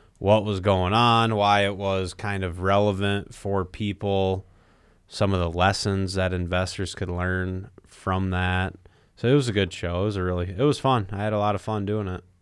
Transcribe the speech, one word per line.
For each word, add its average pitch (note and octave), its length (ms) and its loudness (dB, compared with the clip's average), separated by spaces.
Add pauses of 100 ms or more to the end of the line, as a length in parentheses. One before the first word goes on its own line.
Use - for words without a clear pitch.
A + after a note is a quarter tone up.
(180)
what G2+ 280 4
was G2+ 160 -2
going F#2+ 320 2
on, A#2 420 4
why G2+ 300 4
it G2+ 100 -2
was F#2+ 380 -2
kind G2+ 300 -6
of F2+ 180 -6
relevant G2+ 760 0
for G2 300 -4
people, F#2+ 840 -2 (600)
some G2 260 -2
of F2+ 80 0
the E2+ 100 -2
lessons F#2+ 640 0
that F#2 180 0
investors F2+ 640 -4
could F2+ 140 -6
learn F#2 600 -4 (160)
from F#2+ 440 -4
that. F#2 460 0 (420)
So A#2 100 -2
it C3 80 6
was C3 140 2
a G2+ 40 -2
good G2 200 0
show. F2 300 -4
It - 20 0
was G#2 100 -2
a F#2 80 -2
really, F2+ 340 -2
it C3 60 0
was D3 160 2
fun. B2 320 2
I G2+ 60 -6
had G#2+ 160 -2
a G#2+ 40 0
lot G#2 160 0
of G2 80 -4
fun G#2+ 240 -4
doing G#2 220 -2
it. F#2 160 -8 (180)